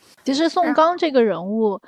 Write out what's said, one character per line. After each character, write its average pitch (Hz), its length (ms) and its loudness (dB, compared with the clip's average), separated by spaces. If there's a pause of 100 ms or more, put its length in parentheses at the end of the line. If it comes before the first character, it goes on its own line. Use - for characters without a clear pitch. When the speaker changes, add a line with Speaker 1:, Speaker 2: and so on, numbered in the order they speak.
(260)
Speaker 1:
其 269 80 -2
实 320 160 0
宋 330 240 0
刚 330 240 2
这 339 120 -2
个 262 140 2
人 175 180 -2
物， 208 400 -2
Speaker 2:
然 - 60 -